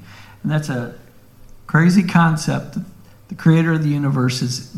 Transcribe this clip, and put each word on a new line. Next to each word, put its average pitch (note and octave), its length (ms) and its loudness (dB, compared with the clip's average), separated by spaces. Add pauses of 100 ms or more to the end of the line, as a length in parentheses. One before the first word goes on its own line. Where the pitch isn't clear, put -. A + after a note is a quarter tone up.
(440)
And C#3+ 100 -4
that's D3+ 160 -2
a B2 260 -6 (720)
crazy F3 380 4
concept. D#3 720 0 (500)
The F#3 60 -14
creator E3 380 2
of D#3+ 100 -2
the D3+ 60 0
universe C#3 540 0
is - 360 -8